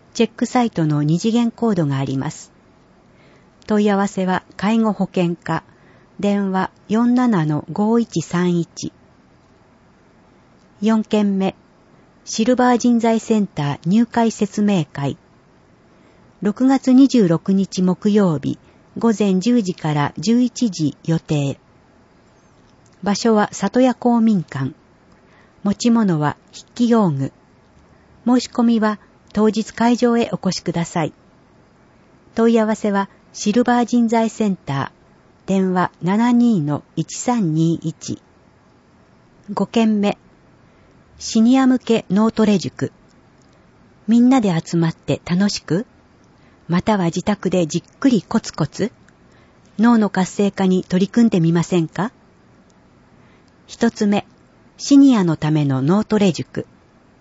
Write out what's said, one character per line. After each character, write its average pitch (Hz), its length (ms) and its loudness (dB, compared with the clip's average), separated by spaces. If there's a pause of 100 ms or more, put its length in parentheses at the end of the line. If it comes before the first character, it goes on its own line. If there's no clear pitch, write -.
(140)
チ 240 100 0
ェ 220 40 0
ッ - 40 -8
ク - 140 -6
サ 247 180 0
イ 233 80 -2
ト 165 160 -2
の 147 160 0
二 160 160 0
次 220 140 -2
元 233 180 0
コ 226 200 -4
ー 202 40 0
ド 170 100 -2
が 139 120 -2
あ 139 80 -4
り 135 120 -6
ま 135 140 -6
す。 - 220 -20 (1120)
問 208 160 0
い 208 80 2
合 196 60 0
わ 202 100 0
せ 190 180 -4
は 185 180 -2 (120)
介 220 240 0
護 220 140 0
保 185 200 -4
険 175 220 -2
課、 - 300 -6 (560)
電 202 320 -2
話 185 180 -4 (160)
四 233 260 0
七 233 320 2
の 151 280 -4
五 214 260 0
一 220 220 -4
三 175 360 -2
一。 - 360 -8 (1900)
四 220 240 0
件 208 340 0
目、 190 180 -2 (680)
シ - 220 -4
ル 254 100 2
バ 247 200 2
ー - 20 0
人 240 220 2
材 226 200 0
セ 220 180 -2
ン 202 100 0
タ - 160 -6
ー 143 220 -4
入 214 200 2
会 226 260 0
説 - 300 -4
明 202 240 0
会。 - 320 -6 (1200)
六 208 240 -2
月 262 260 2
二 262 160 8
十 233 200 4
六 165 260 0
日 190 300 -2
木 180 260 -2
曜 196 300 2
日、 135 180 -6 (400)
午 226 200 0
前 196 220 2
十 240 220 0
時 180 140 -4
か 156 180 -4
ら 147 240 -2
十 226 240 0
一 240 300 -2
時 156 320 -4
予 160 160 0
定。 143 400 -4 (1400)
場 202 100 -2
所 220 220 0
は 208 180 0
里 202 260 -2
屋 254 140 4
公 240 280 0
民 220 200 2
館。 135 320 -6 (880)
持 196 140 -2
ち 240 160 0
物 208 280 2
は 147 180 -2 (140)
筆 - 220 -20
記 240 160 0
用 220 220 4
具。 135 200 -4 (920)
申 247 140 2
し - 100 -10
込 - 140 -2
み 233 160 2
は 214 200 -2 (340)
当 214 160 2
日 208 220 -4
会 240 260 0
場 233 200 2
へ 233 140 -2
お - 40 -8
越 - 240 -4
し - 20 -18
く 175 100 -6
だ 170 120 -4
さ 165 200 -4
い。 151 100 -6 (1200)
問 233 180 2
い 233 80 2
合 214 60 2
わ 214 100 -2
せ 208 160 -4
は 196 160 -2 (260)
シ - 200 -4
ル 240 100 2
バ 240 200 2
ー - 20 -2
人 240 220 0
材 226 240 0
セ 214 180 -2
ン 190 60 -2
タ - 360 -6 (540)
ー、 - 20 -18
電 190 260 0
話 180 180 -2 (100)
七 214 300 0
二 240 300 2
の 147 220 -4 (120)
一 - 240 -8
三 220 340 -2
二 165 220 0
一。 - 440 -10 (1300)
五 196 140 -4
件 220 340 0
目、 202 160 -2 (1040)
シ - 220 -2
ニ 247 180 4
ア 262 80 4
向 254 100 2
け - 320 -2
脳 214 220 0
ト 220 140 0
レ 208 120 2
塾。 - 340 -6 (1160)
み 233 120 4
ん 247 100 6
な 262 120 4
で 202 180 0
集 - 160 -8
ま 165 140 2
っ 160 40 -8
て - 300 -4
楽 190 260 0
し - 120 -8
く、 175 240 -4 (800)
ま 175 140 -2
た 220 140 0
は 185 100 -2
自 170 180 -4
宅 202 260 -4
で 175 180 0
じ 170 120 -4
っ - 200 -20
く 277 100 2
り 226 140 2
コ - 160 -2
ツ - 140 -12
コ 165 120 -4
ツ、 - 280 -8 (840)
脳 233 200 4
の 214 120 2
活 185 220 -4
性 202 200 -2
化 190 160 -2
に 185 180 0
取 180 220 0
り - 20 -
組 240 160 4
ん 226 40 4
で 185 120 2
み 165 100 2
ま 170 120 0
せ 175 180 0
ん 156 80 -4
か？ 196 240 -8 (1500)
一 - 240 -2
つ - 160 -2
目、 202 180 0 (520)
シ - 200 4
ニ 277 200 8
ア 190 80 2
の 160 100 0
た 151 160 -2
め 151 140 2
の 131 160 0
脳 185 240 2
ト 214 120 -2
レ 202 140 4
塾。 - 340 -8 (560)